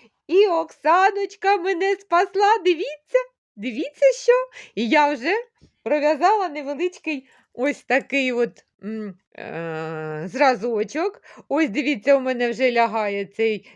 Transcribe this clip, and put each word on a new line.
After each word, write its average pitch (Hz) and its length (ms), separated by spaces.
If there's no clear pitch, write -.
І 392 200
Оксаночка 381 1080
мене 381 380
спасла, 392 680
дивіться, 480 540
дивіться 254 500
що. - 180
І 220 140
я 294 240
вже 285 220
пров'язала 311 680
невеличкий 294 800
ось - 300
такий 254 480
от, 240 340
м, 214 320
е, 160 880
зразочок. 240 960
Ось 294 200
дивіться, 262 460
у 269 40
мене 247 300
вже 240 220
лягає 208 540
цей 220 500